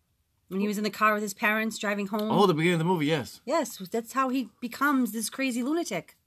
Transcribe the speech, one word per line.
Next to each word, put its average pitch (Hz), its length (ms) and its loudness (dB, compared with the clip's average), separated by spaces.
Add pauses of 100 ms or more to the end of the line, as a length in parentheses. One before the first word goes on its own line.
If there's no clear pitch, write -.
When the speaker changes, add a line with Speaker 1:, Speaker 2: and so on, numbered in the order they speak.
(500)
Speaker 1:
When 185 100 -4
he 208 80 0
was 208 120 -2
in 214 40 -2
the 208 60 0
car 214 240 2
with 214 80 -2
his 208 140 -6
parents 220 420 0
driving 202 300 -4
home. 214 240 -2
Speaker 2:
Oh, 190 160 6
the 180 80 6
beginning 165 180 4
of 165 60 2
the 160 60 0
movie, 170 200 2
yes. 147 400 -2
Speaker 1:
Yes, 302 320 -2 (140)
that's 226 220 -4
how 262 160 0
he 247 200 -2 (100)
becomes 254 520 0
this 220 180 -4
crazy 254 320 -2
lunatic. 277 640 -4